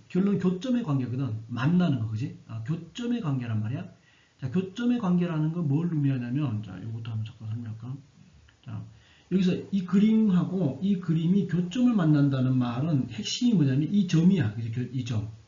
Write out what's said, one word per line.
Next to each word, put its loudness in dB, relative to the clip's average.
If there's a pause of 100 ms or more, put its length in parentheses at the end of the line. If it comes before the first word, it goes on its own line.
결론 0
교점의 0
관계거든. -2 (100)
만나는 2
거, -4
그지? -6 (100)
아, -10
교점의 -4
관계란 -2
말이야. -4 (540)
자, -6
교점의 0
관계라는 0
건 -2
뭘 2
의미하냐면, -2
자, -12
요것도 -10
한번 -4
잠깐 -14
설명할까? -10 (680)
자, -12 (460)
여기서 2 (180)
이 -2
그림하고 2
이 2
그림이 2
교점을 0
만난다는 4
말은 0
핵심이 0
뭐냐면 2
이 4
점이야. 4
그지? -6
교-, -4
이 -4
점. -4 (180)